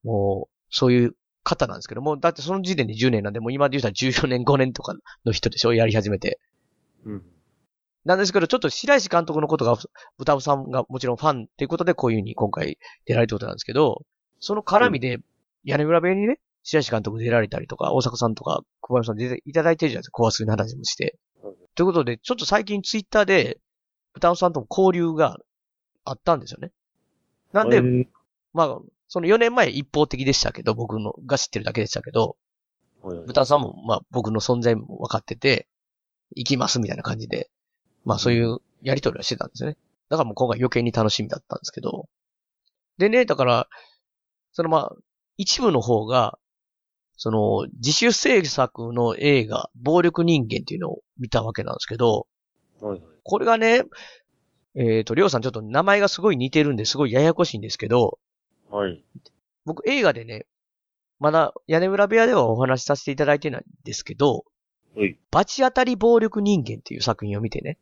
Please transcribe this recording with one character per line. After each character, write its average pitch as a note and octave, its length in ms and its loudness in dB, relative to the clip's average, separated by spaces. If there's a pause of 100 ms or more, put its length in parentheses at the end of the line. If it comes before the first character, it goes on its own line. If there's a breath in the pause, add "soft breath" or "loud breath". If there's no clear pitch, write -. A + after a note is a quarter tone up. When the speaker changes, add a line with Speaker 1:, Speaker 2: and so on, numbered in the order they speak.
Speaker 1:
も G2 480 -2
う、 - 40 -20 (160)
そ - 180 2
う B2 40 6
い A#2+ 140 6
う - 100 -4 (280)
方 C#3 220 0
な - 80 -10
ん - 40 -14
で - 40 -14
す - 60 -16
け - 60 -14
ど B2 80 -10
も、 D3+ 140 -2
だ E3+ 140 2
っ - 20 -16
て C#3+ 100 -16
そ E3 120 -6
の G3 80 -4
時 F3+ 140 -2
点 B2+ 100 0
で A2 80 -8
十 B2 160 2
年 A2 120 0
な G2+ 80 -6
ん - 20 -14
で、 A2+ 80 -8
も A2+ 80 -6
う B2+ 40 -4
今 C#3 160 2
で C3+ 100 -2
言 - 20 -2
う - 20 -4
た A2 60 0
ら G2 40 -2
十 C3 200 -2
四 C3+ 160 0
年、 B2 160 -2
五 C#3+ 120 4
年 C3 160 2
と - 100 -12
か F#2 120 -10 (300 loud breath)
の A#2 80 0
人 - 180 -2
で - 80 -10
し - 80 0
ょ、 A#2 80 4
や A2+ 120 4
り G#2 80 0
始 G#2 160 0
め G2 80 -2
て。 - 220 -6 (640)
Speaker 2:
う G#2+ 100 -12
ん。 F#2 80 -14 (800)
Speaker 1:
な F3+ 120 4
ん - 20 -2
で G3 80 2
す F#3 60 -4
け G3+ 80 4
ど、 E3 80 0
ち - 60 2
ょ - 20 2
っ - 40 0
と D#3 80 -2
白 C#4 280 0
石 F#3+ 120 0
監 E3+ 180 2
督 D#3 140 -2
の D3 80 -2
こ D#3+ 80 2
と C#3 80 -2
が、 A#2 120 2 (420 loud breath)
ブ C3+ 60 -12
タ D3 100 4
オ C3+ 60 0
さ D3 140 0
ん C#3 160 -6
が B2+ 180 -2
も B2+ 100 -10
ち C3 80 -6
ろ A#2+ 80 0
ん - 20 -4
フ - 80 -10
ァ C#3+ 160 0
ン A2 40 -12
っ - 20 -16 (100)
て C#3 80 -4
い - 20 -4
う - 20 -12
こ E3 100 -4
と E3+ 60 -2
で、 F3 100 2
こ B2+ 140 0
う A2+ 40 2
い A2 40 0
う - 20 0
ふ - 20 0
う - 20 -6
に A2 120 -8
今 G#2 160 0
回 D2 280 -6 (280 loud breath)
出 A#2 80 -2
ら A#2+ 60 2
れ A#2 60 4
る - 20 -10
っ - 0 -
て A2 60 -4
こ G2 40 -6
と - 80 -8
な F2+ 60 -8
ん - 40 -10
で - 40 -20
す - 40 -10
け - 100 -10
ど、 C#3 300 0 (360)
そ - 140 -6
の G#3+ 80 -4
絡 G#3+ 280 4
み C#3 100 -4
で、 B2 160 -4
Speaker 2:
う - 20 -14
ん。 - 60 -18 (400)
Speaker 1:
屋 C#3+ 140 -2
根 D3+ 60 2
裏 E3 160 4
部 F3 80 0
屋 F#3+ 60 2
に G3+ 120 0
ね、 C4+ 140 -2 (240)
白 D#3 160 2
石 B2+ 100 -4
監 A2 120 -2
督 G#2+ 180 -6
出 A#2 100 -2
ら A#2 100 4
れ G#2+ 80 -2
た - 120 -8
り - 80 -12
と - 80 -12
か、 - 160 -2
大 C3 100 2
迫 - 140 -2
さ A#2+ 100 0
ん A2+ 80 0
と - 80 -12
か、 D#2 200 -2 (180)
小 - 140 -6
林 A#2 120 0
さ A2+ 80 -6
ん - 20 -6
出 A#2+ 120 -6
て B2 180 -8
い C#3+ 60 -16
た D#3+ 100 2
だ E3 80 4
い E3 60 2
て D#3+ 100 0
る C#3 40 2
じ A2+ 40 -6
ゃ - 40 -6
な - 20 -
い - 20 -18
で - 20 -18
す - 40 -18
か、 - 40 -20
怖 A2+ 200 2
す - 100 -4
ぎ A2 40 -2
の G#2+ 60 0
話 A2 240 -2
も A#2 80 -14
し - 120 -6
て。 - 220 -6 (260)
Speaker 2:
う G2+ 60 -12
ん。 F#2 40 -20 (200)
Speaker 1:
と E3+ 80 0
い - 20 4
う - 20 4
こ F#3+ 60 2
と D#3+ 120 2
で、 A#2+ 140 -4
ち - 140 -8
ょ - 20 0
っ - 20 -4
と G3+ 80 -10
最 G#3 200 0
近 G3+ 180 -6
Twitter G#3+ 420 0
で、 F#3+ 360 2 (540)
ブ C3 60 -12
タ F3 120 4
オ - 20 2
さ F3+ 140 0
ん E3+ 40 0
と D3 80 -4
も G#2+ 80 -14
交 F#3+ 240 4
流 E3+ 200 0
が D3+ 260 0 (680)
あ - 80 -8
っ - 60 -10
た E3+ 180 2
ん A#2+ 40 -8
で - 80 -16
す - 40 -14
よ - 60 -18
ね。 E3+ 140 -14 (800)
な A#2 120 2
ん A#2 60 2
で、 B2 60 8
Speaker 2:
へ - 40 6
ー。 B2 260 2 (460)
Speaker 1:
ま D#3+ 120 2
あ、 C3 140 -2 (340)
そ F3 80 -4
の E3+ 60 -2
四 G#3+ 120 6
年 A#3 160 4
前 G#3+ 140 4
一 B2 240 -6
方 D3 140 4
的 C3 180 -6
で C3+ 80 2
し - 80 2
た - 120 -2
け A2+ 100 -14
ど、 A2 100 0
僕 A2 260 -4
の、 G#2 140 -6 (140)
が C3 100 0
知 - 100 -2
っ - 40 -18
て - 80 -6
る G2+ 80 -6
だ - 80 -6
け A2 80 0
で G#2 40 -2
し - 40 -10
た - 100 -6
け - 120 -14
ど、 A2+ 260 0 (640)
Speaker 2:
は F#2 120 -10
い E2+ 40 -10
は E2 60 -14
い。 - 20 -14
Speaker 1:
ブ B2 80 -12
タ C#3 80 6
オ - 20 4
さ C#3+ 120 4
ん C#3+ 40 2
も、 G#2+ 140 -8 (100)
ま A2 120 -2
あ、 - 140 -8
僕 A2+ 220 -2
の A2 80 0
存 A#2+ 220 0
在 A#2 120 4
も G#2+ 260 -10
分 - 80 -8
か G#2 100 -4
っ - 40 -6
て - 140 -10
て、 - 320 0 (640)
行 A#2+ 140 -8
き C3+ 80 2
ま B2 100 0
す - 120 -2
み A2 100 -2
た - 60 -6
い - 20 -8
な - 60 -12
感 A2 160 -6
じ A#2 100 -12
で、 - 220 -8 (560)
ま G#2+ 80 0
あ、 - 40 -2
そ B2 120 0
う A#2+ 40 2
い A#2 80 2
う A#2 160 -2 (220)
や C3 140 -2
り C#3 80 -4
取 - 100 0
り - 60 -12
は - 40 -12
し - 60 -6
て - 80 -4
た - 80 -6
ん - 40 -10
で - 80 -20
す B2 80 -8
よ - 40 -4
ね。 D3+ 80 -8 (320)
だ D#3 80 0
か D#3 60 0
ら A#2+ 40 2
も G#2+ 60 -8
う - 20 -10
今 B2+ 140 0
回 G#2+ 100 -2
余 B2 120 0
計 A#2+ 120 0
に A#2 100 0
楽 A2 180 2
し - 120 -2
み G#2 60 -6
だ - 120 -6
っ - 60 -20
た - 100 -10
ん - 20 -12
で - 60 -18
す - 80 -12
け - 100 -12
ど。 - 260 -8 (880)
で G3 140 4
ね、 A#3+ 160 4
だ D3+ 100 0
か C3+ 80 2
ら、 A#2+ 240 2 (840 loud breath)
そ E3+ 100 -4
の D#3+ 80 0
ま D#3+ 80 4
あ、 - 180 -4 (400)
一 - 240 -2
部 A3 120 4
の A#2+ 100 2
方 A2 240 0
が、 B2 320 0 (800)
そ - 140 -4
の、 G#2 440 2
自 B2 180 -2
主 A3+ 200 4
制 A#3 340 2
作 A#2+ 480 -4
の A#2+ 240 0
映 C3+ 280 2
画、 - 280 -6
暴 D3+ 280 2
力 E3+ 220 2
人 D3 240 2
間 - 140 -4
っ - 20 -14
て - 80 -10
い D#3+ 60 -8
う - 20 -8
の - 100 -6
を - 100 -10 (180)
見 B2 100 -8
た A2+ 140 0
わ A2 100 -6
け A2 120 -6
な - 80 -8
ん - 20 -6
で - 60 -12
す - 60 -10
け A2+ 120 -8
ど、 A2+ 280 2 (540)
Speaker 2:
は G#2+ 80 -8
い G2+ 40 -4
は F#2 40 -6
い。 E2 60 -16 (220)
Speaker 1:
こ G#3 140 -2
れ - 60 -2
が A3+ 140 2
ね、 A3+ 240 4 (920 loud breath)
え A2+ 260 2
ー G#2+ 40 -4
と、 A2+ 100 -6
り E3 80 4
ょ G3+ 40 6
う E3+ 40 4
さ C3 80 -2
ん - 40 -2
ち C3 40 -6
ょ - 40 -2
っ - 20 -18
と A2 80 -8
名 A#2 220 -2
前 G3+ 180 4
が G3+ 80 2
す F3 140 -4
ご G3+ 100 4
い C#3 60 0
似 C3 120 -2
て D3+ 140 4
る D3 80 2
ん A#2+ 40 -2
で、 G#2+ 100 -4
す - 100 -2
ご C#3 100 2
い G#2+ 60 -2
や B2+ 80 4
や D#3+ 140 4
こ F3 100 2
し - 100 -4
い A2 40 -8
ん - 20 -8
で D2+ 80 -12
す - 80 -6
け G#2+ 120 -8
ど、 A#2 300 2 (540)
Speaker 2:
は G2+ 160 -2
い。 E2+ 160 -12 (600)
Speaker 1:
僕 E3 220 -4
映 C4+ 140 0
画 D#3 120 4
で A#2 100 -12
ね、 A2+ 220 -16 (720)
ま D3 100 2
だ D#3+ 220 2 (140)
屋 D#3+ 120 2
根 F3+ 100 2
裏 G3+ 180 2
部 G#3+ 100 0
屋 A3+ 100 6
で B3+ 60 2
は C3+ 160 4
お A2+ 80 0
話 C3 260 0
し - 20 -10
さ C#3+ 120 0
せ - 80 -14
て C#3+ 80 -6
い C3+ 40 -6
た D3 100 2
だ D3 80 4
い D3 60 -2
て D3+ 100 -6
な B2 100 -8
い - 0 -
ん - 40 -20 (200)
で - 80 -12
す - 100 -10
け - 120 -14
ど、 C3+ 300 0 (520)
Speaker 2:
は G#2 80 0
い。 - 140 -4 (120)
Speaker 1:
罰 G3 300 0
当 B3+ 100 4
た B3+ 140 0
り B3 100 0
暴 A3+ 240 4
力 G#3+ 220 0
人 G3+ 240 2
間 A2 140 -10
っ - 40 -20
て - 120 -14
い - 20 -10
う A#2 60 -6
作 G#2+ 240 -2
品 G2+ 100 -6
を G#2 40 -6
見 A2+ 100 -4
て - 100 -8
ね。 - 220 -10